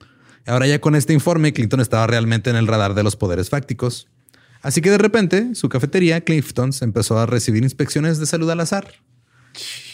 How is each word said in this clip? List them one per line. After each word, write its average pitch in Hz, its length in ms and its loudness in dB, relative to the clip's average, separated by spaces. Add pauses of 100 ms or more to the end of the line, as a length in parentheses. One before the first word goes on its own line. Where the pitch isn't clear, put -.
(460)
Ahora 127 200 0
ya 147 140 2
con 151 140 2
este 151 180 2
informe, 156 400 2
Clinton 120 280 0
estaba 113 260 2
realmente 113 440 0
en 117 60 2
el 113 100 2
radar 104 280 0
de 104 80 0
los 104 140 0
poderes 90 340 -2
fácticos. 127 580 -6 (540)
Así 143 180 -2
que 175 100 2
de 202 80 4
repente, 214 560 2
su 147 140 -2
cafetería, 165 540 0
Clifton's, 135 600 -2
empezó 110 360 0
a 117 80 2
recibir 117 360 0
inspecciones 151 560 -2
de 151 80 -4
salud 165 240 -2
al 170 100 -2
azar. 196 280 -4 (1040)